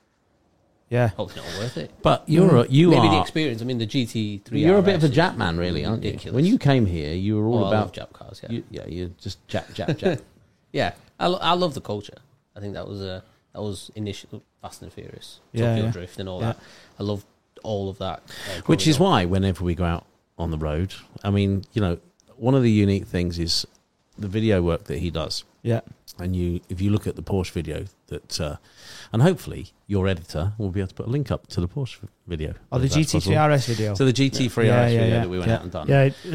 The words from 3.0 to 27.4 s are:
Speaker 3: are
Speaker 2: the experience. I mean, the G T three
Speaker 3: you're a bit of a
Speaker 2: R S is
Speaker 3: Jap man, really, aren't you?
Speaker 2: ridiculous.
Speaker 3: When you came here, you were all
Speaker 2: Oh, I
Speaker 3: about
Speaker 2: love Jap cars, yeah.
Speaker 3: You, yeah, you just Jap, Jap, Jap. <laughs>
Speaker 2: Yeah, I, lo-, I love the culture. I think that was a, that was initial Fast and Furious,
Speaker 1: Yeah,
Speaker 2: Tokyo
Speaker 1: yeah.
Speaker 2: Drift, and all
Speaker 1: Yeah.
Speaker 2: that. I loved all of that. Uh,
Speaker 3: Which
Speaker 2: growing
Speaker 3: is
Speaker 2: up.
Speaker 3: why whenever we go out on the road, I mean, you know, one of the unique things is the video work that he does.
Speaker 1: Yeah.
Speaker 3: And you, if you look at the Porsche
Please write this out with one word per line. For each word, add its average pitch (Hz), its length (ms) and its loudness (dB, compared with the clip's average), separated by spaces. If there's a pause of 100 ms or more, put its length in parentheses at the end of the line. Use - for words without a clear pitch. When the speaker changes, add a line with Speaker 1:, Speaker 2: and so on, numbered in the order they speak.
Speaker 3:
are 98 80 8
Speaker 2:
the 92 60 4
experience. 123 400 -2
I 117 40 -6
mean, 127 120 -2
the 113 80 -2
G 123 200 -2
T 107 340 -4
three 143 220 -2
Speaker 3:
you're 180 160 8
a 196 40 6
bit 190 140 4
of 156 80 2
a 160 40 6
Speaker 2:
R 135 40 4
S - 0 -
is 117 60 2
Speaker 3:
Jap 165 200 2
man, 87 200 0
really, 85 280 -2
aren't 107 180 -2
you? - 80 -2
Speaker 2:
ridiculous. - 240 -8
Speaker 3:
When 143 100 4
you 220 120 4
came 135 280 4
here, 80 280 -2
you 98 240 -2
were 104 100 0
all 117 120 2
Speaker 2:
Oh, 101 60 0
I - 40 -2
Speaker 3:
about 107 280 -2
Speaker 2:
love - 120 -14
Jap - 40 -20
cars, - 300 -20
yeah. - 80 -10
Speaker 3:
You, 117 200 -6
yeah, - 140 -12
you 87 340 -8
just - 280 -12
Jap, 95 260 -6
Jap, 107 240 -4
Jap. 175 280 -2
<laughs> - 60 -20 (420)
Speaker 2:
Yeah, 107 200 -2 (260)
I, 170 80 0
lo-, 180 140 -2
I 165 120 0
love 180 200 0
the 127 80 -8
culture. - 360 -10 (380)
I - 40 -16
think 101 140 -10
that 87 140 -10
was 101 140 -10
a, 92 220 -10 (300)
that - 80 -12
was 101 340 -8
initial 104 480 -10 (180)
Fast - 200 -18
and - 100 -16
Furious, - 480 -20 (140)
Speaker 1:
Yeah, 117 160 0
Speaker 2:
Tokyo 113 160 0
Speaker 1:
yeah. 113 60 -2
Speaker 2:
Drift, 90 280 -10
and 95 100 -8
all 90 120 -8
Speaker 1:
Yeah. 113 120 -2
Speaker 2:
that. - 40 -10 (420)
I 101 40 -6
loved 101 220 -4 (380)
all 101 260 -4
of 92 100 -12
that. 92 280 -6
Uh, - 380 -12
Speaker 3:
Which 160 180 2
Speaker 2:
growing 156 60 4
Speaker 3:
is 147 80 4
Speaker 2:
up. 147 40 2
Speaker 3:
why 156 240 4
whenever 95 380 0
we 87 120 0
go 87 100 -2
out 85 200 -2 (320)
on 82 140 -4
the 78 60 -4
road, 78 360 -4 (300)
I 101 80 -2
mean, 98 320 2 (100)
you 110 80 0
know, 87 160 0 (380)
one 120 180 0
of 135 100 6
the 117 80 6
unique 98 360 2
things 87 320 -2
is 85 260 -2 (520)
the 104 100 -8
video 104 340 2
work 85 240 0
that - 140 -6
he 85 100 -2
does. 78 340 -6 (200)
Speaker 1:
Yeah. 113 160 0 (400)
Speaker 3:
And 90 160 -4
you, 87 340 -2
if 90 120 -8
you 101 80 2
look 104 160 0
at 92 100 -6
the 90 60 -14
Porsche 92 300 -4